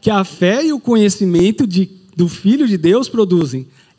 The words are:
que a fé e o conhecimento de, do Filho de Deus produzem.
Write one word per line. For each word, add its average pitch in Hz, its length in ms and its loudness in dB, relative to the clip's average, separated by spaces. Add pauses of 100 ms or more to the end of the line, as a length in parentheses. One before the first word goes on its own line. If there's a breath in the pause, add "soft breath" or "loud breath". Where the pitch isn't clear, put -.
que - 80 -2
a 202 140 0
fé 202 420 -2
e 311 80 0
o 269 60 -4
conhecimento 208 880 0
de, 185 240 -2 (240)
do 170 140 0
Filho 247 400 0
de 196 100 0
Deus 196 300 2
produzem. 165 580 -2 (320 soft breath)